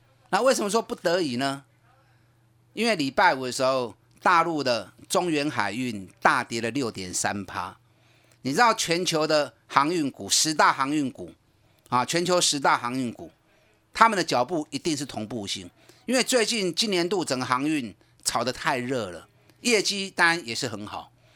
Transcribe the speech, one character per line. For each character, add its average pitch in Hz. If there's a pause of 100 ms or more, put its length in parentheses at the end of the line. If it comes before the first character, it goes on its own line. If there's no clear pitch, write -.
(300)
那 196
为 254
什 233
么 208
说 214
不 -
得 180
已 127
呢？ 139 (1080)
因 220
为 226
礼 143
拜 180
五 131
的 127
时 123
候， 131 (280)
大 175
陆 160
的 120 (160)
中 180
远 147
海 104
运 110 (140)
大 143
跌 117
了 113
六 120
点 92
三 101
趴。 95 (680)
你 131
知 160
道 233
全 170
球 156
的 147 (120)
航 143
运 160
股， 98
十 -
大 190
航 135
运 147
股 82 (560)
啊， 123
全 170
球 180
十 151
大 156
航 123
运 127
股， - (640)
他 226
们 220
的 180
脚 131
步 151
一 143
定 165
是 139
同 107
步 107
性。 92 (340)
因 233
为 247
最 226
近 202
今 226
年 175
度 175
整 139
个 127
航 127
运 139 (280)
炒 120
得 123
太 147
热 123
了， 82 (360)
业 214
绩 196
当 175
然 170
也 117
是 123
很 107
好， 92 (260)